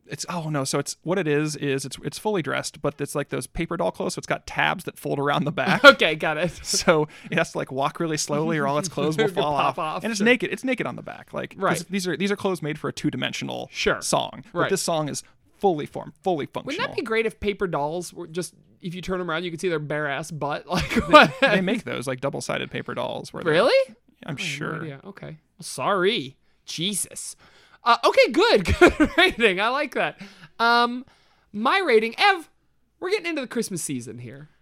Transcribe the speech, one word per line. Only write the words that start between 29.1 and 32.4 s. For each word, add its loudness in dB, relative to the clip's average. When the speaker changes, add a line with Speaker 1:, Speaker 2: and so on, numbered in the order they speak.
Speaker 2:
rating. 4
I 0
like -2
that. -2
Um, 2
my 2
rating, 4
Ev, 2